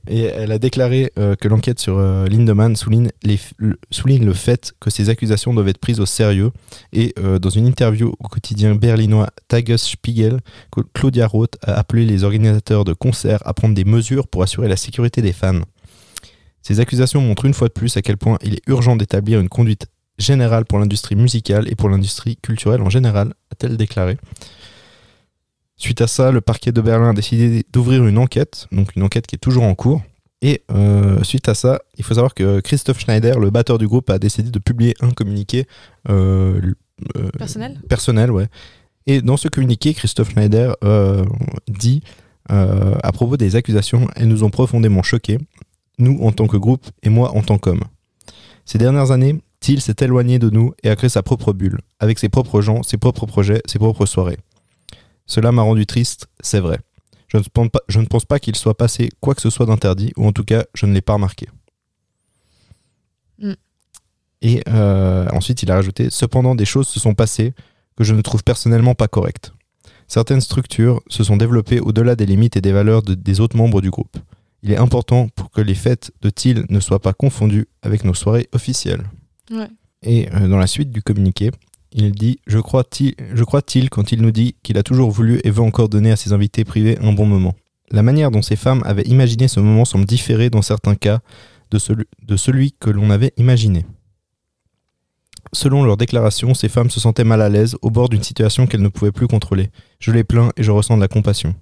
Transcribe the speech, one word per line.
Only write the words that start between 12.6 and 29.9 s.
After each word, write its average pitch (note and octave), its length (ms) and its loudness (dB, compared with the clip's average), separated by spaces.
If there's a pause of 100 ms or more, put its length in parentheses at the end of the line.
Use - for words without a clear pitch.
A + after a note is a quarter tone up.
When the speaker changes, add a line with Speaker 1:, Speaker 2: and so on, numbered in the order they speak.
Speaker 1:
de F#2+ 80 -2
concerts G#2 520 -2
à G#2+ 100 -4
prendre A2 180 2
des G2 100 0
mesures A#2 440 0
pour F2+ 160 -2
assurer A2 240 -2
la F#2+ 100 0
sécurité A#2 460 -2
des F#2+ 100 0
fans. F#2 280 -2 (1000)
Ces G#2 180 -2
accusations B2+ 400 0
montrent A#2+ 260 0
une C#3+ 100 2
fois A#2+ 120 0
de - 60 -4
plus A2+ 240 -4
à G2 60 -2
quel G2 140 -2
point A2 260 0
il G#2 100 -4
est - 140 -6
urgent B2 280 2
d'établir G#2 440 0
une F#2 100 0
conduite A2+ 380 -2 (320)
générale A#2 460 2
pour G#2 120 -2
l'industrie G#2 380 -2
musicale A2 520 0
et A#2 60 -4
pour G#2+ 160 -2
l'industrie G2 480 -2
culturelle A2 460 -2
en F#2+ 80 0
général, A2+ 420 0 (180)
a-t-elle B2 240 -6
déclaré. G#2+ 440 -4 (1600)
Suite - 220 -6
à D3+ 80 2
ça, C3 240 0
le B2 80 2
parquet A#2 320 -4
de A#2 80 2
Berlin A2+ 300 2
a A2 40 2
décidé A#2 600 0
d'ouvrir B2 340 2
une G#2 100 4
enquête, - 540 -2
donc G2 240 -2
une F#2 80 0
enquête A2+ 240 -2
qui - 80 -10
est - 40 -8
toujours B2+ 240 2
en G2 120 4
cours. C3+ 260 0 (400)